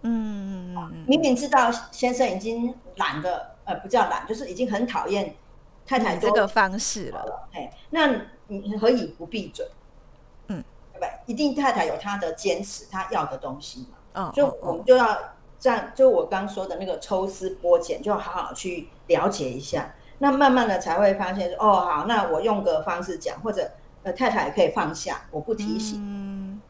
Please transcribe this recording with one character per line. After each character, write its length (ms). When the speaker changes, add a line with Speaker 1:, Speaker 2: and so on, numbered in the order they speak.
Speaker 1:
嗯， 80
嗯， 600
嗯， 40
嗯， 160
嗯。 120
Speaker 2:
明 140
明 160
知 140
道 200
先 220
生 160
已 80
经 360
懒 260
得， 340
呃， 120
不 120
叫 180
懒， 180
就 80
是 140
已 60
经 180
很 160
讨 200
厌 280
太 140
太 160
多 140
Speaker 1:
你 60
这 60
个 60
方 320
式 300
了。 420
Speaker 2:
嘿， 180
那 180
你 300
何 120
以 180
不 80
闭 280
嘴？ 140
Speaker 1:
嗯。 160
Speaker 2:
对 60
不 60
对？ 40
一 80
定 200
太 200
太 120
有 120
她 200
的 160
坚 300
持， 260
她 220
要 140
的 120
东 220
西 220
嘛。 60
Speaker 1:
哦， 200
Speaker 2:
所 100
以 40
我 120
们 120
就 100
要 220
这 100
样， 100
Speaker 1:
哦， 60
哦。 80
Speaker 2:
就 160
我 160
刚 240
说 160
的 120
那 80
个 140
抽 280
丝 340
剥 160
茧， 240
就 120
好 300
好 100
去 360
了 220
解 200
一 100
下。 340
那 140
慢 200
慢 160
的 100
才 220
会 160
发 180
现 160
说 140
，“哦， 160
好， 260
那 240
我 100
用 240
个 200
方 180
式 160
讲， 240
或 100
者， 200
呃， 100
太 160
太 180
也 60
可 100
以 60
放 240
下， 260
我 80
不 160
提 240
醒。” 200
Speaker 1:
嗯。 720